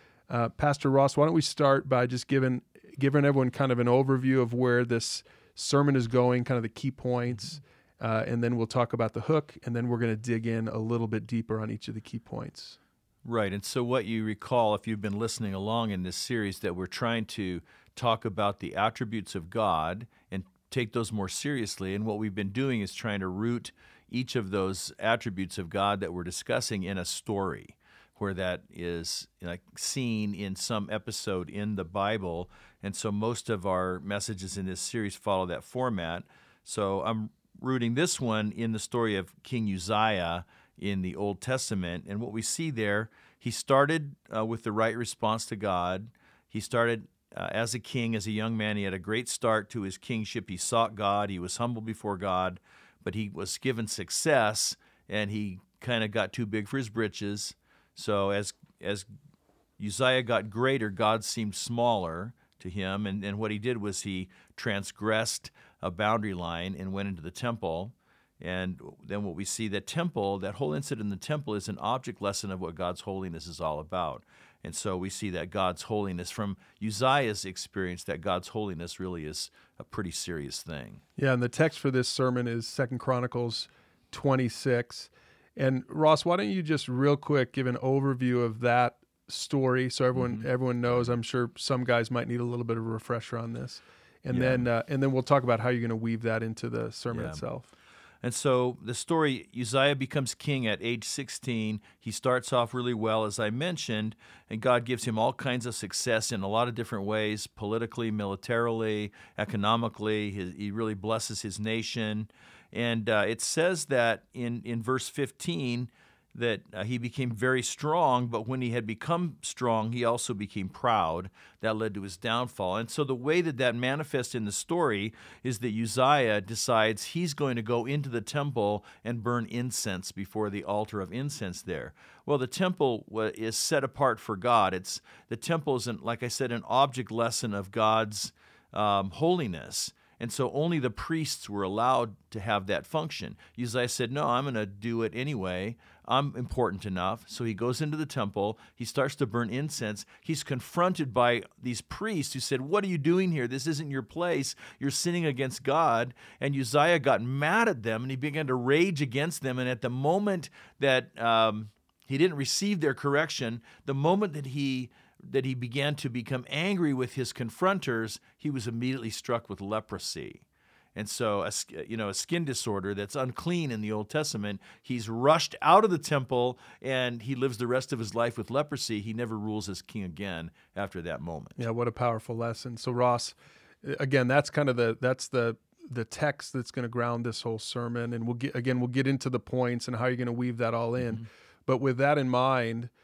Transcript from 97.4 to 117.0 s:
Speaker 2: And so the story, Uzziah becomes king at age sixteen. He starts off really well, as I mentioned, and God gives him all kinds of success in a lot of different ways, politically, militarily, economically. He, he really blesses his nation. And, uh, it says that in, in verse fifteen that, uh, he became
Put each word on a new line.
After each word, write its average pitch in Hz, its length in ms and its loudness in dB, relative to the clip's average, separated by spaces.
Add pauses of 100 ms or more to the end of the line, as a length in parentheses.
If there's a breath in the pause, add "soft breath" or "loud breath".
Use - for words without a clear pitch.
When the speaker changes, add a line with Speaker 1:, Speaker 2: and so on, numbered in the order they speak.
Speaker 2:
And 120 120 -2
so 127 480 2
the 113 120 -6
story, 147 520 2 (100)
Uzziah 135 380 4
becomes 131 400 -2
king 135 320 -2
at 104 160 2
age 117 220 -2
sixteen. 110 760 -4 (200 soft breath)
He 117 100 -6
starts 123 400 0
off 123 220 4
really 123 220 -2
well, 110 300 2
as 104 140 -2
I 107 120 0
mentioned, 120 640 -2 (320 loud breath)
and 110 120 -4
God 123 260 4
gives 123 180 -2
him 110 140 0
all 120 160 2
kinds 123 320 -2
of 113 80 -4
success 110 580 -2
in 104 80 -2
a 98 80 -2
lot 113 180 2
of 120 80 -4
different 113 300 -4
ways, 107 420 0
politically, 113 640 -4
militarily, 107 1000 -2 (260 loud breath)
economically. 107 920 0
He, 95 200 -4
he 98 200 -6
really 107 240 -2
blesses 110 480 -2
his 101 180 -6
nation. 110 680 -2 (440 loud breath)
And, 117 360 0
uh, 104 200 6
it 113 140 -2
says 160 420 2
that 120 480 2
in, 120 320 -6
in 117 180 -4
verse 127 280 0
fifteen 127 800 -2 (440 soft breath)
that, 113 260 0 (140)
uh, 95 100 -4
he 120 140 -2
became 120 320 -2